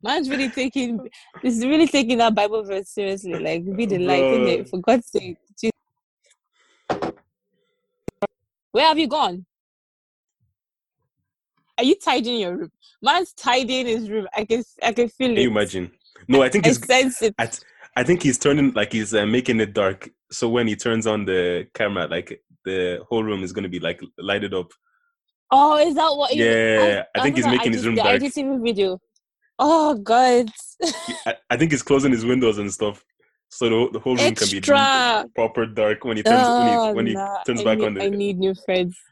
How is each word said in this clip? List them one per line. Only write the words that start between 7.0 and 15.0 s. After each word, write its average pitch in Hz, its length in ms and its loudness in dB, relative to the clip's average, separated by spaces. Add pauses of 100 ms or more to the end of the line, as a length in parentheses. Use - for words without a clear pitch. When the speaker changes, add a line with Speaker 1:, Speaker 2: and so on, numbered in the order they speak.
Speaker 1:
Where 277 140 2
have 311 120 2
you 311 100 0
gone? 208 380 -4 (2250)
Are 240 60 0
you 311 120 4
tidying 247 440 -2
your 180 160 -4
room? 170 160 -10 (300)
Man's 330 300 0
tidying 262 540 -2
his 226 240 -4
room. 208 160 -4 (100)
I 214 80 -4
can, 226 180 -2 (200)
I 233 100 0
can 240 160 0